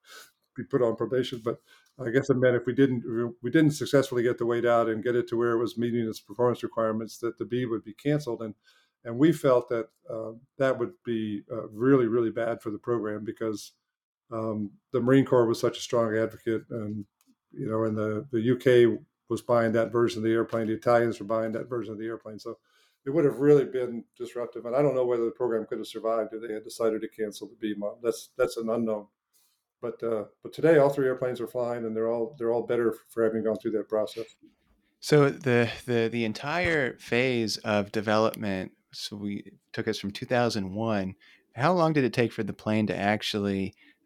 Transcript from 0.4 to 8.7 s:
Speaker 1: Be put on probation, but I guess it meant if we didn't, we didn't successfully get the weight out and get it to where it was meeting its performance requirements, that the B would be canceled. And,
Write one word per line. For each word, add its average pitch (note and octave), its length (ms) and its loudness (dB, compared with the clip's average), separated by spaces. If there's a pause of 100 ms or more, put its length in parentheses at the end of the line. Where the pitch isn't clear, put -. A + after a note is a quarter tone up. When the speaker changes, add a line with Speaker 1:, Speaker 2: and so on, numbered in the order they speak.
Speaker 1:
Be B2 80 -10
put C3 180 0
on A2+ 140 2
probation, B2 480 -4
but A#2 140 -4 (460)
I A#2 40 -4
guess C3 220 2
it B2+ 80 4
meant B2+ 180 4
if A#2+ 80 -2
we B2 80 -2
didn't, B2+ 320 2 (380)
we A#2+ 80 -4
didn't D#3 220 6
successfully B2+ 500 0
get A#2+ 160 0
the A#2 80 -2
weight A#2 180 0
out A#2 240 4
and G#2+ 160 -4
get A#2+ 100 0
it A#2+ 140 0
to A#2 80 -4
where A#2+ 160 0
it A2+ 60 2
was A2+ 180 -4
meeting A#2 320 -2
its G#2+ 120 -10
performance A#2+ 420 -2
requirements, A2 560 -4
that A#2 180 -6
the A#2+ 80 -6
B B2 220 -4
would A2 180 -4
be G#2+ 80 -16
canceled. C#3+ 480 -2
And, A2 140 -10 (500)